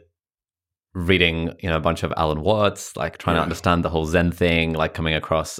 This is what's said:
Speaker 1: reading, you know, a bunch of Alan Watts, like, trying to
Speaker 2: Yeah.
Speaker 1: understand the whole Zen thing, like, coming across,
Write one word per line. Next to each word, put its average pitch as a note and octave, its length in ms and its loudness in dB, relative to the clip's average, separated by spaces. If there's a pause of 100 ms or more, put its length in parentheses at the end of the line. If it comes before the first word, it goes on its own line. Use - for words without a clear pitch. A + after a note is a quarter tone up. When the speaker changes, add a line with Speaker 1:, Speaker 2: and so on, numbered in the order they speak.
(960)
Speaker 1:
reading, E2+ 640 2
you F#2+ 100 -6
know, D#2+ 80 2
a D#2+ 40 0
bunch E2 240 0
of D2+ 120 -2
Alan D#2 260 0
Watts, G#2 540 0
like, - 220 -6
trying F2 160 -2
to E2 40 2
Speaker 2:
Yeah. D#2 40 2
Speaker 1:
understand E2+ 420 0
the D#2+ 60 -2
whole D#2+ 160 -2
Zen E2+ 240 2
thing, E2 440 2
like, D#2 200 -2
coming D#2+ 200 -2
across, D#2+ 460 -2